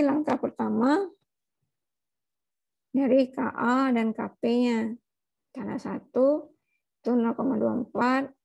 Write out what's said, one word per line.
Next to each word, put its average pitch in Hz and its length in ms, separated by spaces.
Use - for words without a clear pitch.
langkah 285 320
pertama 240 720
dari 262 400
K - 80
A 254 480
dan 226 240
K 214 240
P-nya. 233 560
Tanah 220 240
satu 285 800
itu - 160
nol 233 160
koma 247 240
dua 226 240
empat 254 480